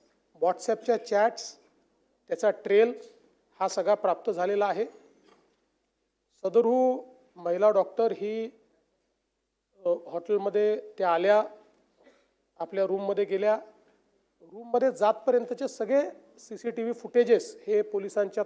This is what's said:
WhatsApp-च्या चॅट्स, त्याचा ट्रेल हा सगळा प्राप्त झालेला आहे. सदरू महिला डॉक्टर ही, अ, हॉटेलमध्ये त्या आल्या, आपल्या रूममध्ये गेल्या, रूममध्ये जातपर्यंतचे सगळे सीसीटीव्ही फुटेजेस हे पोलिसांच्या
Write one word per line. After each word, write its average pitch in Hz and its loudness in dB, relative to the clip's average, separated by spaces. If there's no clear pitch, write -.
WhatsApp-च्या 220 -2
चॅट्स, 214 -2
त्याचा 202 0
ट्रेल 208 2
हा 190 -2
सगळा 190 0
प्राप्त 202 -2
झालेला 202 -2
आहे. 196 -2
सदरू 240 2
महिला 175 2
डॉक्टर 214 0
ही, 220 -8
अ, 175 2
हॉटेलमध्ये 196 0
त्या 175 2
आल्या, 202 4
आपल्या 190 -4
रूममध्ये 196 -2
गेल्या, 196 0
रूममध्ये 240 -2
जातपर्यंतचे 240 0
सगळे 262 0
सीसीटीव्ही 233 -8
फुटेजेस 233 2
हे 208 2
पोलिसांच्या 202 -4